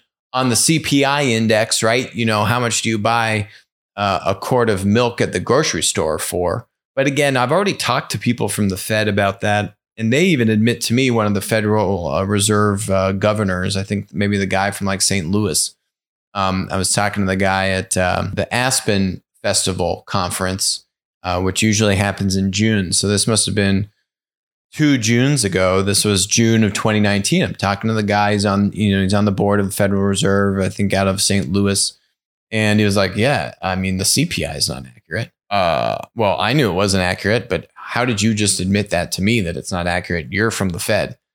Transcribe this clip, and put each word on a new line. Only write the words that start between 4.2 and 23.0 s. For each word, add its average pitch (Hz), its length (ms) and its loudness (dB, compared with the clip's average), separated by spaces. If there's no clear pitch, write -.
a 98 100 0
quart 120 340 0
of 95 160 0
milk 117 360 2
at 90 100 0
the 90 80 -2
grocery 107 440 0
store 80 360 -2
for? 90 480 -4
But 139 140 0
again, 139 300 0
I've 123 160 0
already 190 200 0
talked - 380 -4
to 110 80 -4
people 113 300 -2
from 107 180 -2
the 92 80 0
Fed 107 320 -2
about 98 340 0
that. 104 340 0
And 113 160 -2
they 151 140 4
even 127 240 4
admit 110 320 2
to - 120 -2
me, 131 160 4
one 113 160 2
of 104 80 0
the 101 80 0
Federal, 104 680 0
uh, 78 160 0
Reserve, 104 680 2
uh, 95 240 2
governors, 98 640 0
I 95 60 -4
think 101 300 -6
maybe 101 240 0
the 98 80 0
guy 95 260 0
from, 98 160 -6
like, 95 140 -2
Saint 92 300 -2
Louis. 101 420 -2
Um, 95 360 -2
I 80 60 -4
was 92 160 -2
talking 101 320 0
to 95 40 0
the 95 100 0
guy 95 320 0
at, 92 260 -4
um, 90 380 0
the 90 200 -4
Aspen 104 720 -2
Festival 90 640 -2
conference, 92 800 -4
uh, 90 180 -2
which 92 200 -2
usually 107 340 2
happens 98 400 0
in 98 160 0
June. 101 400 0
So - 160 0